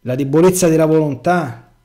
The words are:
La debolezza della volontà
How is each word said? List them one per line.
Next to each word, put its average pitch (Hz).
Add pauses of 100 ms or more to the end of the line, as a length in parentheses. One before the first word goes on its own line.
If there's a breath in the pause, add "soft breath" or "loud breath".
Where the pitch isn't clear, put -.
La 123
debolezza 165
della 160
volontà 156 (140)